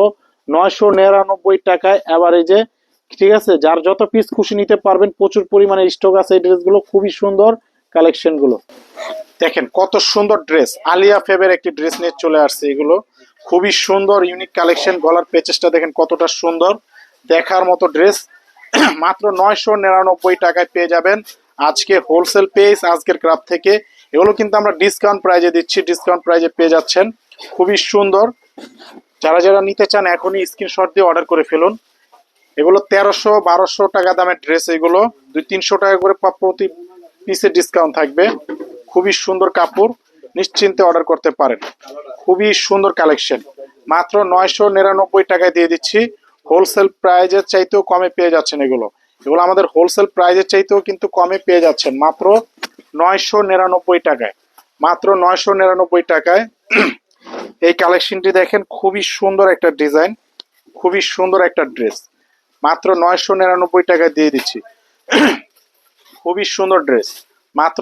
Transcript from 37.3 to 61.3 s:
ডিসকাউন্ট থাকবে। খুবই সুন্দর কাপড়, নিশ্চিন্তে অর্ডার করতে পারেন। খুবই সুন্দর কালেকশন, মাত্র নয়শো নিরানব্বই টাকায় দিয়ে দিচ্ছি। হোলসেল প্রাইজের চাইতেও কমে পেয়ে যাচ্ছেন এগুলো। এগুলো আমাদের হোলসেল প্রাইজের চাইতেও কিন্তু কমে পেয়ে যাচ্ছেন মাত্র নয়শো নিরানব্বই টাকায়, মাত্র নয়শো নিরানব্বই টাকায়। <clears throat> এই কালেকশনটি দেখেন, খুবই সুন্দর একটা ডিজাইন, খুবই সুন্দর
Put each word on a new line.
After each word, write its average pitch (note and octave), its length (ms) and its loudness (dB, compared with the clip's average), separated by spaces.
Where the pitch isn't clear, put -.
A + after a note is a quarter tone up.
ডিসকাউন্ট E3 460 0
থাকবে। D3+ 280 0
খুবই F#3 260 -2
সুন্দর F#3+ 360 -2
কাপড়, F#3 420 -2
নিশ্চিন্তে F#3 480 -2
অর্ডার E3+ 200 2
করতে D#3+ 280 -2
পারেন। B2+ 280 -2
খুবই F#3 300 0
সুন্দর G3 360 0
কালেকশন, D3+ 460 -2
মাত্র E3+ 360 -2
নয়শো F#3 460 0
নিরানব্বই F#3+ 560 2
টাকায় F3+ 280 0
দিয়ে E3+ 180 0
দিচ্ছি। E3+ 280 -2
হোলসেল F#3+ 420 2
প্রাইজের F#3 480 2
চাইতেও F#3+ 380 0
কমে F#3 260 0
পেয়ে F3 260 0
যাচ্ছেন D3+ 260 -2
এগুলো। B2+ 260 -2
এগুলো D#3 160 0
আমাদের F#3 240 2
হোলসেল F3+ 420 0
প্রাইজের F#3 400 2
চাইতেও G3 340 0
কিন্তু G3 260 -8
কমে F#3 320 -2
পেয়ে F3 260 2
যাচ্ছেন D3 320 -2
মাত্র D#3 280 -2
নয়শো F#3 480 0
নিরানব্বই F#3 580 0
টাকায়, A#2+ 340 -4
মাত্র F3 340 -2
নয়শো F#3 380 0
নিরানব্বই F#3 500 0
টাকায়। E3+ 400 0
<clears throat> - 960 -4
এই E3+ 60 2
কালেকশনটি F3+ 580 -2
দেখেন, F#3 380 0
খুবই G3 400 -4
সুন্দর G3 380 0
একটা F3 240 2
ডিজাইন, D3+ 400 0
খুবই F#3 300 -2
সুন্দর F#3 360 -2